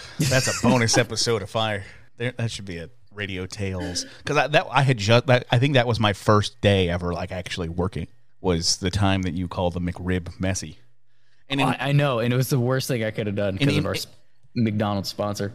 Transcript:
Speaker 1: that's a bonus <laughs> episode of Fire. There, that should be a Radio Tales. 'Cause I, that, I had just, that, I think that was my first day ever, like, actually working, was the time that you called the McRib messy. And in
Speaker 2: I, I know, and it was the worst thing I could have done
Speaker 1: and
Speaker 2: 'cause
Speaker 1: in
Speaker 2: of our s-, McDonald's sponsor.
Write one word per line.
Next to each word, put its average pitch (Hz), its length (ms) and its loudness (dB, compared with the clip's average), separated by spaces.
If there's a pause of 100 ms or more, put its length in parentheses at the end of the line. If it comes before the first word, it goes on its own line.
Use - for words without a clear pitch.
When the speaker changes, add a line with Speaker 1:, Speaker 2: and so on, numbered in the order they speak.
(180)
Speaker 1:
that's 131 300 2
a - 180 -2
bonus 120 320 4
<laughs> 120 60 2
episode 113 360 0
of 107 100 -10
Fire. 107 340 -2 (340)
There, 120 140 -4
that 113 180 -4
should 101 140 -10
be 90 140 -10
a 82 120 -12 (240)
Radio 95 320 -6
Tales. 90 580 -6 (200)
'Cause 147 120 0
I, 135 120 4
that, 151 220 2
I 135 120 4
had 127 160 4
just, 113 280 4
that, 123 240 4
I 127 80 4
think 143 160 2
that 120 120 6
was 117 140 -2
my 104 120 4
first - 480 2
day 98 300 4
ever, 90 240 -2
like, 90 180 -6
actually 90 380 -6
working, 87 380 -4 (320)
was 87 380 0
the 92 120 0
time 98 320 2
that 92 120 -2
you 90 140 -2
called 90 260 -2
the 90 60 -4
McRib 87 600 -4
messy. 92 380 -4 (720)
And 139 120 -2
in 147 80 2
Speaker 2:
I, 160 100 -2
I 139 140 -2
know, 143 260 2
and 120 140 0
it 123 40 2
was 131 140 0
the 143 80 2
worst 127 300 0
thing 117 160 -2
I 110 80 -2
could 107 140 -4
have 101 100 -4
done 101 220 -2
Speaker 1:
and - 20 -6
Speaker 2:
'cause 143 140 2
Speaker 1:
in 147 60 2
Speaker 2:
of 95 60 -2
our 95 80 -2
s-, - 120 -6 (500)
McDonald's 104 540 0
sponsor. 104 440 -4